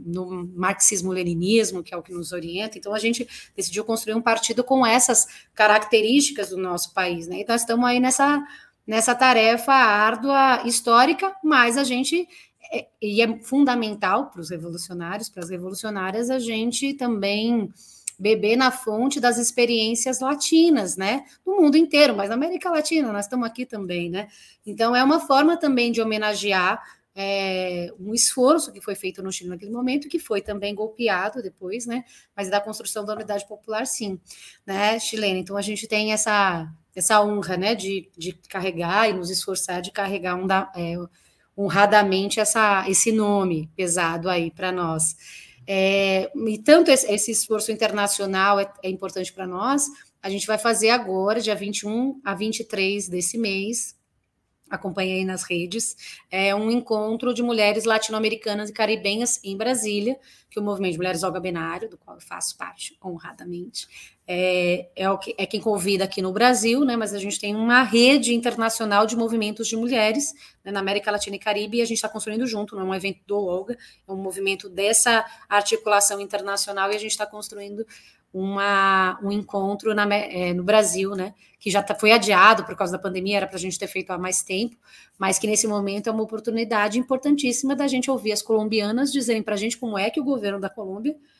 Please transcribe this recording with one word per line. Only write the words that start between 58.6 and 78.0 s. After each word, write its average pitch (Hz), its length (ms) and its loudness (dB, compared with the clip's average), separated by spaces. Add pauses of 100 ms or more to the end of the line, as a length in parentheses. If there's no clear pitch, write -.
e 208 40 -14
caribenhas 214 720 -2
em 196 120 -8
Brasília, 220 640 -2 (320)
que - 80 -8
o 208 40 -4
Movimento 196 300 -2
de 160 60 -6
Mulheres 180 240 -2
Olga 185 160 -4
Benário, 175 500 -6
do 160 80 -18
qual - 200 -20
eu 170 40 -20
faço - 360 -10
parte - 480 -14
honradamente, 175 800 -12 (400)
é, 180 720 0
é, 190 120 0
o 190 100 0
que, - 200 -10
é 196 80 -2
quem 202 140 -6
convida 196 420 0
aqui 190 180 -4
no 185 120 -2
Brasil, 233 520 4
né, 240 120 0
mas 208 180 -4
a 202 60 -8
gente 202 180 -6
tem 208 160 -4
uma 233 300 4
rede 240 500 6
internacional 226 720 2
de 226 80 -4
movimentos 226 540 -2
de 226 80 -4
mulheres, 226 580 0 (300)
né, 196 80 -10
na 196 80 -4
América 202 320 -2
Latina 202 240 -6
e - 20 -14
Caribe, 214 400 -2
e 233 40 2
a - 20 2
gente 220 180 -2
tá 220 60 -6
construindo 214 360 -6
junto, 220 300 -6
não 196 80 -8
é 185 40 -4
um 190 80 -2
evento 190 300 -6
do 202 120 -4
Olga, 196 420 -4 (300)
é 190 40 -10
um 190 40 -8
movimento 190 520 -6
dessa 214 560 2 (240)
articulação 208 720 2
internacional, 196 720 -4
e 208 60 0
a - 20 -6
gente 214 180 -6
tá 214 80 -6
construindo 208 600 -12 (460)